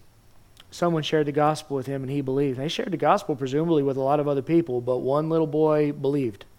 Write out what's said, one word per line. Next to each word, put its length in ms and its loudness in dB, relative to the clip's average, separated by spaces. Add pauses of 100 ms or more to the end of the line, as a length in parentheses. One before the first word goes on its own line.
(720)
Someone 340 -2
shared 220 0
the 60 -4
gospel 440 0
with 100 -4
him 160 -6
and 80 -6
he 100 -2
believed. 380 0
They 100 -4
shared 220 -4
the 60 -4
gospel 400 2
presumably 460 0
with 140 0
a 60 -2
lot 160 2
of 80 0
other 160 0
people, 380 0
but 180 -2
one 300 0
little 180 2
boy 460 2
believed. 540 -2 (120)